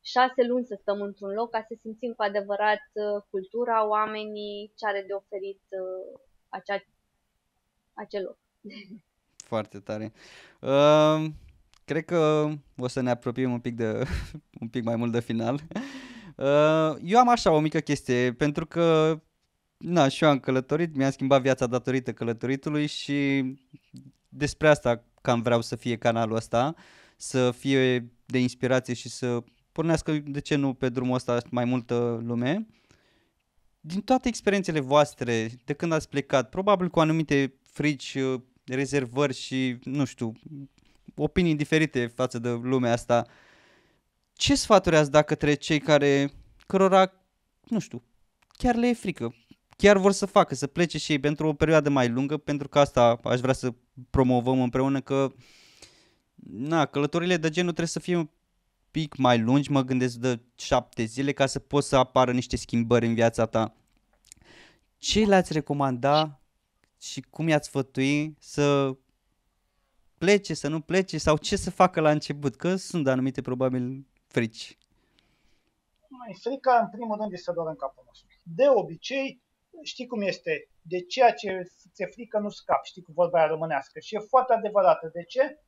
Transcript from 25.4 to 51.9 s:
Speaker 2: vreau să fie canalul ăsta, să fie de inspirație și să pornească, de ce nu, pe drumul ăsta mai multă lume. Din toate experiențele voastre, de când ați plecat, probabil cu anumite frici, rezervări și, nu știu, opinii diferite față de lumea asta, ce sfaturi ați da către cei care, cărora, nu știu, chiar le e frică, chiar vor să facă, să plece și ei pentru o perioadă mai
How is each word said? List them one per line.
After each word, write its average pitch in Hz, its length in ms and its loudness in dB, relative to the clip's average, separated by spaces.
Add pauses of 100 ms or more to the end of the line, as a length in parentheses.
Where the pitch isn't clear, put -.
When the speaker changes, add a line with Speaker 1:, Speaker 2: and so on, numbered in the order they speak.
Speaker 2:
vreau 117 200 2
să 117 140 -8
fie 117 220 -6
canalul 113 380 0
ăsta, 120 380 0 (420)
să 127 360 0
fie 127 600 0 (140)
de 127 140 -2
inspirație 127 540 0
și 120 160 -10
să 120 340 -4 (280)
pornească, 160 420 -2
de 147 260 -6
ce 151 160 -2
nu, 139 180 0
pe 127 160 -2
drumul 127 260 -2
ăsta 123 220 -2 (120)
mai 123 160 -2
multă 120 600 -2
lume. 123 420 -2 (1120)
Din 175 220 -8
toate 254 260 0
experiențele 190 520 -2
voastre, 127 720 2 (160)
de 147 80 -6
când 165 180 -4
ați 156 180 -2
plecat, 135 400 -2
probabil 190 400 0
cu - 100 0
anumite 156 600 2
frici, - 560 -6 (480)
rezervări 131 680 -2
și, 131 500 -4
nu 135 220 -2
știu, 113 280 -6 (840)
opinii 160 400 0
diferite 147 520 0
față 123 320 -4
de 120 100 -4
lumea 123 420 0
asta, 120 340 2 (1080)
ce - 220 2
sfaturi 190 400 4
ați 151 160 4
da 151 100 8
către 151 320 0
cei 147 260 -2
care, 143 520 4 (360)
cărora, 190 460 4 (540)
nu 226 120 -2
știu, - 240 -10 (540)
chiar 247 180 0
le 233 120 2
e 247 60 2
frică, 165 420 -6 (420)
chiar 202 200 8
vor 196 140 6
să 196 140 -2
facă, 190 300 2
să 139 120 -6
plece 165 300 -2
și - 140 -4
ei 147 80 2
pentru 151 280 0
o 156 60 0
perioadă 151 360 4
mai 131 200 4